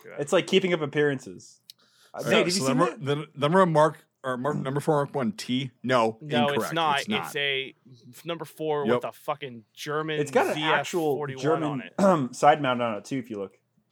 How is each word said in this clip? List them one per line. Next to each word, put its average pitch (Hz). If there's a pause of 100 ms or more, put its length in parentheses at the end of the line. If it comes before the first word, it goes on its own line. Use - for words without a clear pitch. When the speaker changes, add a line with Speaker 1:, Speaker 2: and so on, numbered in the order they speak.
Speaker 1:
through -
that. 87
Speaker 2:
It's 147
like 175
Keeping 185
Up 165
Appearances. 143 (540)
Uh, -
Speaker 3:
So, -
Speaker 2:
Nate, 190
have 165
you 175
Speaker 3:
so 190
Speaker 2:
seen 127
Speaker 3:
number, -
Speaker 2:
that? -
Speaker 3:
the, 147 (120)
number 170
Mark, 156 (180)
or 131
Mark, 143
number 139
four, 156
Mark 143
one 123
T? 127 (100)
No, 113
Speaker 1:
No, 147
Speaker 3:
incorrect. 139
Speaker 1:
it's 123
not. 156
Speaker 3:
It's 143
not. 208
Speaker 1:
It's 151
a 135 (360)
f-, -
number 160
four 151
Speaker 3:
Yep. 156
Speaker 1:
with 123
a 113
fucking 131 (100)
German 151
Speaker 2:
It's 147
got 269
an 151
actual 156
Speaker 1:
Z -
F 127
forty-one 139
Speaker 2:
German 147 (180)
Speaker 1:
on 185
it. 123
Speaker 2:
<clears throat> -
side 151
mount 127
on 117
it 101
too, 139
if 120
you 110
look. 95 (340)